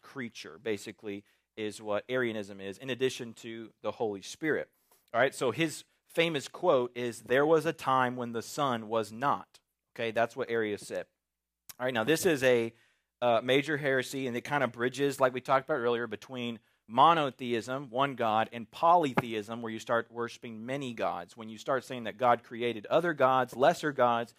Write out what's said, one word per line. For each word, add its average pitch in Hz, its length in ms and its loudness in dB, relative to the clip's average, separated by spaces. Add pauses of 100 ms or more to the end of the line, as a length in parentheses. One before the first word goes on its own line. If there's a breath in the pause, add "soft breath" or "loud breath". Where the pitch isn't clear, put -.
creature, 104 600 -14
basically, 104 640 -6 (320)
is 107 240 -8
what 104 300 -2
Arianism 110 500 -4
is, 98 160 -10
in 135 140 -10
addition 127 440 -4
to 113 360 -14 (120)
the 107 100 -4
Holy 104 280 -4
Spirit. 113 480 -2 (460)
All 113 60 4
right, 135 140 4
so 131 160 0
his 147 340 -4 (260)
famous 165 360 0
quote 131 480 2
is, 120 280 -6
"There 127 240 4
was 160 180 4
a 160 80 0
time 131 440 2
when 120 160 -6
the 113 100 -4
Son 120 460 -2
was 110 220 0
not." 113 500 -4 (360)
Okay, 117 140 -4
that's 113 260 0
what 117 140 -4
Arius 107 360 -2
said. 92 200 -8 (720)
All 127 60 -2
right, 131 80 -2
now 110 100 2
this 156 220 2
is 147 160 4
a, 120 320 4 (480 soft breath)
uh, 117 200 4
major 139 360 2
heresy, 135 480 -2
and 120 100 -4
it 117 60 -4
kind 143 200 0
of 131 100 2
bridges, 127 480 -2
like 127 120 4
we 127 80 -6
talked 135 260 2
about 156 120 -2
earlier, 120 280 0
between 120 520 -8 (280)
monotheism, 131 1000 2
one 131 260 0
God, 110 380 2
and 117 180 -12
polytheism, 120 920 2
where 113 100 -6
you 110 60 -6
start 117 320 0
worshiping 117 560 -10
many 131 260 -6
gods. 90 420 -4
When 113 140 -14
you 110 80 -14
start 131 280 -2
saying 123 200 -10
that 104 140 -8
God 120 240 4
created 113 440 -4
other 170 280 2
gods, 131 420 2
lesser 151 360 2
gods, 120 460 2